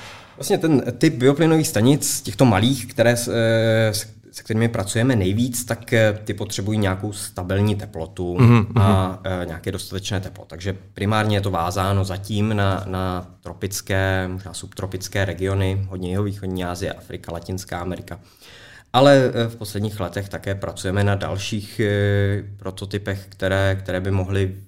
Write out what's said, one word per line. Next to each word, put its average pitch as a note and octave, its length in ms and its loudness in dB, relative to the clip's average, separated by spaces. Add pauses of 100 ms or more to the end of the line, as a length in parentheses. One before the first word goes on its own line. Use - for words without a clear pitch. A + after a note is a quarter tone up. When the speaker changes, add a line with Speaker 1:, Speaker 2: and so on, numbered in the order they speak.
(380)
Speaker 1:
Vlastně - 200 0
ten D#3+ 260 4 (140)
typ E3 160 4
bioplynových D3+ 540 4
stanic, B2 540 2
těchto - 240 2
malých, A#2 400 4
které A#2 320 2
s-, - 160 -4
eh, A2+ 600 4
s-, - 140 -6 (240)
se - 120 -18
kterými A2+ 260 0
pracujeme A2+ 460 0
nejvíc, G#2+ 500 0
tak, - 280 -4
eh, G#2+ 300 4
ty A2 100 -6
potřebují G2+ 460 -4
nějakou G2 340 -2
stabilní G2 640 0
teplotu F2+ 640 -6
Speaker 2:
Mhm, A#2 360 6
Speaker 1:
a, G2 320 4
Speaker 2:
mhm. F#2 100 -6 (240)
Speaker 1:
eh, F2 40 -4
nějaké D#2+ 260 -6
dostatečné F#2+ 500 -6
teplo. - 260 -14
Takže F#2+ 300 -8 (160)
primárně G#2+ 440 2
je G2 40 2
to G2 100 -2
vázáno F#2 540 0
zatím G#2 500 -2
na, G2 320 0
na F#2 400 -4 (140)
tropické, F#2+ 840 -2
možná F#2 260 -8
subtropické G2 720 -6
regiony, F#2+ 640 -2
hodně F#2 200 -6
jihovýchodní G2 560 -4
Asie, F2 280 -6
Afrika, - 380 -12
Latinská F2 480 -8
Amerika. F2 400 -8 (760)
Ale, C3+ 400 8
eh, A#2 140 0
v A#2 80 -8
posledních G#2 440 -4
letech F#2+ 300 -4
také F#2+ 260 -6
pracujeme F#2+ 480 -2
na G2+ 120 4
dalších, F#2+ 640 -6
eh, G2+ 640 2 (140)
prototypech, G2 720 -6
které, F#2+ 500 0
které F#2 220 -4
by G2 100 -2
mohly G2 440 0 (120)